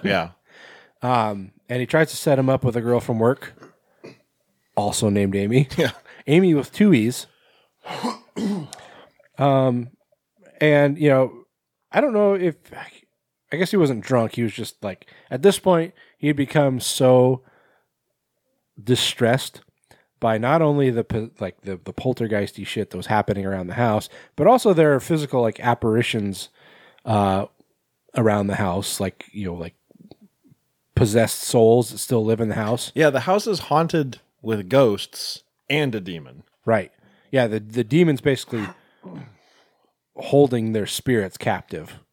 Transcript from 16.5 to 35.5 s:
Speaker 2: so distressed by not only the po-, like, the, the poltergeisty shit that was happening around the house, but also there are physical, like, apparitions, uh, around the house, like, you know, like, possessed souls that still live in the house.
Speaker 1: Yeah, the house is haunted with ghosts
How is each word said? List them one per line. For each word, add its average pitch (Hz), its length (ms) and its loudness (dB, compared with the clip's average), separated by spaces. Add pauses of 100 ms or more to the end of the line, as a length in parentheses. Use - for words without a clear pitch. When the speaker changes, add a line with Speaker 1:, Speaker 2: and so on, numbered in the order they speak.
Speaker 2:
so 127 640 4 (1400)
distressed 120 800 0 (580)
by 110 180 0
not 135 240 2
only 143 280 2
the 117 140 -2
po-, 113 360 -6
like, 92 220 -10
the, 95 220 -10
the 95 100 -14
poltergeisty 104 720 -4
shit - 240 -6
that - 80 -12
was 92 100 -10
happening 101 380 -2
around 95 220 -6
the 90 80 -10
house, 110 340 0 (260)
but 151 120 2
also 233 260 4
there 156 220 4
are 131 40 0
physical, 147 420 -2
like, 113 180 -2
apparitions, 113 880 -2 (560)
uh, 101 400 0 (720)
around 104 320 2
the 101 80 -4
house, 98 440 -2
like, - 340 -6
you 104 120 -10
know, 87 80 -8
like, 85 220 -14 (1200)
possessed 113 460 2
souls 117 480 4
that 104 80 -16
still 113 260 -2
live 110 160 0
in 113 80 -2
the 104 80 -4
house. 107 400 -4
Speaker 1:
Yeah, 151 140 4
the 131 120 -2
house 196 260 0
is 190 120 -4
haunted 156 600 -2 (220)
with 104 280 -6
ghosts - 760 0 (260)